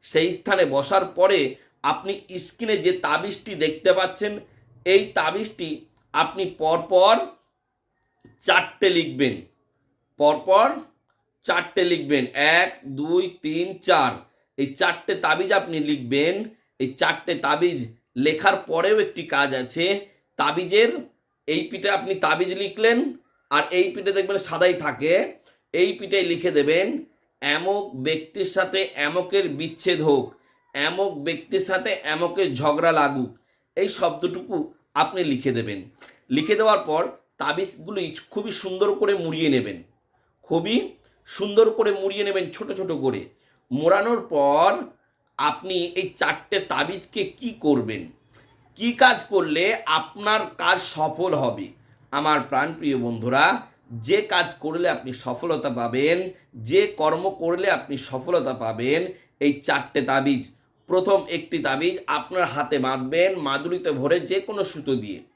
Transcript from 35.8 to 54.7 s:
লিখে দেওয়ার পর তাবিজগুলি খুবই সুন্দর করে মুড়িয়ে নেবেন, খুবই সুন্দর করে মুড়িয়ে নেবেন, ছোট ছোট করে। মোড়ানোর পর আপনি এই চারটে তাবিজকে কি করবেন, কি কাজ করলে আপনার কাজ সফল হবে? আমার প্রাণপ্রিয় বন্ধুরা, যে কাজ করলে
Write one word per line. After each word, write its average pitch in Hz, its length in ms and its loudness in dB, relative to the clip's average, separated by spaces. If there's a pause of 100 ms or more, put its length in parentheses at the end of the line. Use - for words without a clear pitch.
লিখে 156 260 2
দেওয়ার 214 240 4
পর 160 280 -2 (300)
তাবিজগুলি 170 800 -6 (140)
খুবই 208 220 -8
সুন্দর 190 440 -2
করে 202 180 0
মুড়িয়ে 160 360 -2
নেবেন, 104 340 0 (580)
খুবই 208 480 -2 (360)
সুন্দর 208 440 2
করে 220 220 0
মুড়িয়ে 196 320 -2
নেবেন, 190 260 -2
ছোট - 220 -10
ছোট 185 200 -6
করে। 131 340 -2 (460)
মোড়ানোর 196 560 2
পর 156 560 4 (540)
আপনি 175 480 -2
এই 180 320 -4
চারটে 156 420 -2
তাবিজকে 185 640 -4
কি - 360 -8
করবেন, 107 520 0 (640)
কি 233 180 -2
কাজ 247 300 4
করলে 175 600 0
আপনার 208 540 -2 (180)
কাজ 180 240 2
সফল 156 520 -2
হবে? 113 340 -2 (440)
আমার 147 300 2
প্রাণপ্রিয় 143 560 -2
বন্ধুরা, 123 680 0 (240)
যে 123 300 0
কাজ 180 380 -2
করলে 165 300 -2